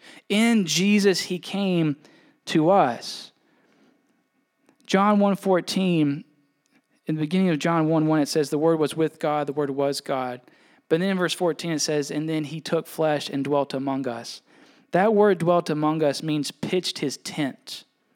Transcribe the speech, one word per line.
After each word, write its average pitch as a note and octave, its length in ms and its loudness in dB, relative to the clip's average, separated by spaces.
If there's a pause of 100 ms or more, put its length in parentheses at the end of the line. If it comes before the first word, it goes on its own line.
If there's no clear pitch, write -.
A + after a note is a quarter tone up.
(280)
In A3 380 2
Jesus, F#3+ 560 4
he F3 180 -6
came F3 560 0 (520)
to D#3 220 2
us. D#3 600 0 (1500)
John G3+ 340 4
one G3+ 180 2
fourteen, E3+ 880 0 (800)
in D#3+ 100 -4
the D#3 60 -4
beginning F#3 280 0
of D#3 100 0
John E3 280 0
one D#3+ 200 2
one, D#3 120 2
it C#3 80 0
says, D3 240 -2
"The D#3 60 0
Word E3 200 2
was D3+ 180 -2
with D#3 240 -2
God, D3+ 280 -2
the C#3+ 60 -6
Word C#3+ 180 -4
was C#3 280 -2
God." B2+ 420 -6 (480)
But E3 100 2
then F#3+ 100 0
in F#3+ 80 0
verse F3 160 0
fourteen E3+ 380 -2
it D#3 80 -2
says, D3+ 320 -2
"And D#3 180 -4
then D#3 140 -2
he D3 160 -8
took D#3+ 280 -4
flesh D3+ 420 -2
and C#3 140 -4
dwelt C#3 300 0
among C3+ 340 -4
us." A#2 340 -12 (500)
That G3+ 220 2
word G3+ 240 4
"dwelt E3+ 320 2
among D#3 340 0
us" C#3 200 0
means D3+ 280 -2
pitched - 480 -4
his C#3 180 -4
tent. - 680 -8 (320)